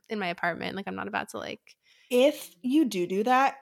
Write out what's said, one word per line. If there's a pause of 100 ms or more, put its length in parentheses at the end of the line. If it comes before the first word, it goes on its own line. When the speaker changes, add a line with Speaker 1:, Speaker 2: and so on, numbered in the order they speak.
Speaker 1:
in
my
apartment.
Like,
I'm
not
about
to,
like" (480)
Speaker 2:
If
you
do
do
that,